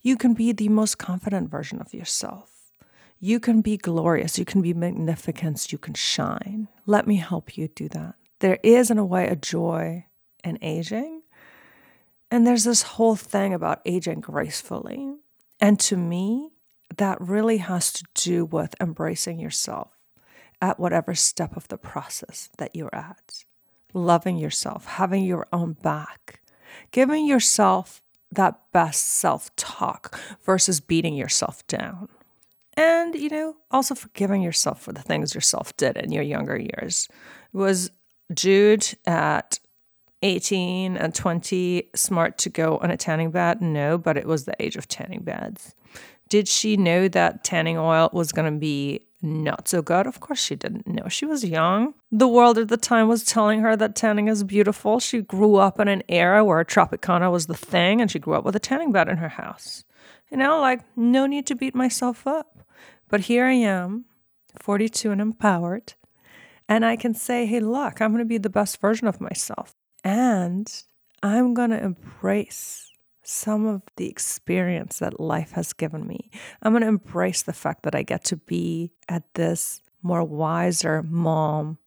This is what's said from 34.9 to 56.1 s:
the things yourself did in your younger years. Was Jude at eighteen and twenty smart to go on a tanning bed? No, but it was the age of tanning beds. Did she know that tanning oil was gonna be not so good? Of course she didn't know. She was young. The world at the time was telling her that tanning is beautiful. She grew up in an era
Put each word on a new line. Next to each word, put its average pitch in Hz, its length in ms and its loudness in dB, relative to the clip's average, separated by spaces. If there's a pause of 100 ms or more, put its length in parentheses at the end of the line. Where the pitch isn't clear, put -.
the 143 100 -14
things 151 320 -4
yourself - 420 -2
did 131 200 0
in - 160 -6
your 151 100 -2
younger 147 340 -4
years. - 520 -6 (440)
Was 190 380 0 (420)
Jude 202 600 4 (100)
at 156 540 0 (640)
eighteen 185 760 -2
and 160 180 -4
twenty 180 800 -2
smart - 440 0
to - 100 -2
go 160 300 0
on 175 120 0
a - 60 0
tanning 160 360 -2
bed? 175 280 2
No, 156 380 0
but 160 180 0
it - 100 -4
was 156 180 0
the - 180 -6
age - 140 -6
of - 100 -12
tanning - 360 -10
beds. - 520 -10 (540)
Did 208 180 4
she 214 300 0
know 185 320 4
that 170 340 2
tanning 165 340 0
oil 160 360 4
was 165 180 0
gonna 156 220 0
be 143 480 -2 (200)
not 156 480 -4
so 170 140 0
good? 180 240 2
Of 254 140 -10
course - 220 -6
she - 120 -4
didn't - 320 -8
know. - 220 -6
She 226 180 -4
was 294 180 -2
young. 185 500 2 (180)
The 233 160 6
world 240 280 8
at 226 120 0
the 233 80 2
time 226 320 4
was 226 160 2
telling 214 360 2
her 220 160 4
that 214 200 0
tanning 214 320 2
is 208 160 0
beautiful. 208 560 2
She 240 220 -2
grew 202 340 6
up 196 240 6
in 202 80 4
an 196 200 0
era 175 360 6